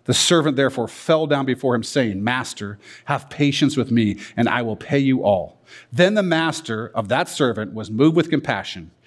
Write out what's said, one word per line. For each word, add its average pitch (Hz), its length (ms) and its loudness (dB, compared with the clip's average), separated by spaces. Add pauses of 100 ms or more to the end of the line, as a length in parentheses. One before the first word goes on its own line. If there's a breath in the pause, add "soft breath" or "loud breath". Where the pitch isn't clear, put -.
The 127 80 0
servant 156 440 2
therefore 127 320 0
fell 160 400 0
down 139 180 0
before 127 300 0
him, 117 80 -4
saying, 110 380 -2
"Master, 110 560 -6 (260 loud breath)
have - 260 -6
patience 143 460 0
with 120 160 0
me, 107 260 2 (180 loud breath)
and 117 120 2
I 120 140 0
will 110 120 -4
pay 143 240 -2
you 135 240 2
all." 95 400 0 (300 loud breath)
Then 180 220 4
the 208 100 2
master 160 680 -2
of 104 160 -4
that 139 200 0
servant 110 440 -2
was 110 160 -10
moved 139 280 4
with 165 140 2
compassion, 98 600 -4 (160 loud breath)